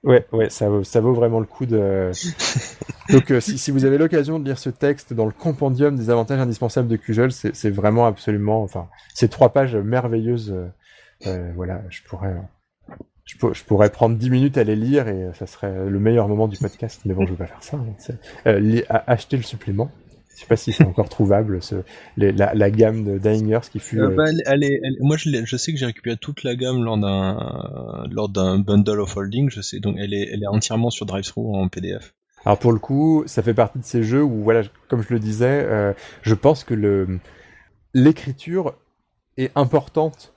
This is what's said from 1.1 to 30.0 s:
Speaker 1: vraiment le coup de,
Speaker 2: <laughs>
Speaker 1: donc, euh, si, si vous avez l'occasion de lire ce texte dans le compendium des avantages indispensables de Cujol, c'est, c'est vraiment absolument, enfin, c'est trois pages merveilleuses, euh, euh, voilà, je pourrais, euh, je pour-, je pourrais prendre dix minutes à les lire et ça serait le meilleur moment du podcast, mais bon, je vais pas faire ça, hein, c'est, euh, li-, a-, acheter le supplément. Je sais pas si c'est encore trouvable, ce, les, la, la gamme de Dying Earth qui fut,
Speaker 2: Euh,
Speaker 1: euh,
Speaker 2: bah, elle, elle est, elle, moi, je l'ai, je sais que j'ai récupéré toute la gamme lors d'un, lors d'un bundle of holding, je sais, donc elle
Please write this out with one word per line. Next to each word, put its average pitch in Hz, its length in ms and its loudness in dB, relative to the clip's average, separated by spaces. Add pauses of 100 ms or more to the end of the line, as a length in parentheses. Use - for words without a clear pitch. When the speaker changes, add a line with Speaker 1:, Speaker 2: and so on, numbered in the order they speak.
Speaker 1:
vraiment 117 260 2
le 107 60 -2
coup - 200 -8
de, 98 460 0 (480)
Speaker 2:
<laughs> - 500 -14
Speaker 1:
donc, 135 220 6
euh, 127 80 4
si, 135 180 -4
si - 140 -4
vous 135 140 2
avez 139 120 4
l'occasion 160 400 2
de 147 60 -6
lire 135 140 -4
ce - 120 -6
texte 139 440 -2
dans 110 120 0
le 107 60 -2
compendium 143 640 0
des 117 140 -2
avantages 120 320 2
indispensables 120 480 -2
de 113 80 0
Cujol, 117 340 0
c'est, 107 240 -6
c'est 107 140 -2
vraiment 107 360 2
absolument, 107 580 0
enfin, 92 260 -10 (240)
c'est - 160 2
trois - 240 4
pages 131 240 2
merveilleuses, 113 760 -2
euh, 90 160 -8 (600)
euh, 90 280 -6
voilà, 92 320 -8
je - 160 -18
pourrais, 95 300 -8
euh, - 600 -16 (300)
je - 140 -20
pour-, 113 160 0
je - 100 -12
pourrais 104 280 4
prendre 113 260 2
dix 123 120 -2
minutes 135 280 2
à 113 80 4
les 107 100 0
lire 123 320 0
et 92 280 -6
ça - 120 -12
serait 95 420 -6
le 98 120 -2
meilleur 110 260 4
moment 107 220 0
du 98 80 -8
podcast, - 480 -8
mais 95 80 -2
bon, 95 120 0
je 87 60 -6
vais 87 60 -6
pas 90 100 -8
faire - 160 -20
ça, - 140 -10
hein, 113 200 -8
c'est, - 220 -14 (260)
euh, 104 140 4
li-, 110 300 2
a-, 113 200 -2
acheter 123 280 -2
le 117 60 -4
supplément. 110 460 -6 (460)
Je - 40 -20
sais - 80 -20
pas 117 80 4
si 110 180 -6
c'est - 100 6
encore 98 260 2
trouvable, 101 520 0
ce, - 140 -10 (420)
les, 101 140 4
la, 98 240 2
la 101 160 4
gamme 110 320 4
de 98 160 -4
Dying 107 300 2
Earth 113 200 -2
qui - 80 -12
fut, - 220 -4
Speaker 2:
Euh, 110 100 4
Speaker 1:
euh, - 60 0
Speaker 2:
bah, 156 120 2
elle, 165 200 0
elle 143 160 2
est, 139 200 0
elle, 131 160 -4
moi, 147 160 4
je 156 140 -4
l'ai, 117 160 -2
je 127 120 -6
sais - 140 -4
que 151 60 -4
j'ai 131 80 -4
récupéré 117 320 -6
toute - 260 -12
la 123 120 -4
gamme 127 280 -2
lors 113 140 0
d'un, 95 1120 -4
lors 107 200 -4
d'un 95 280 0
bundle 104 420 2
of 95 160 -6
holding, 110 360 -2
je 101 100 -12
sais, 98 180 -10
donc 101 200 -4
elle 101 120 -6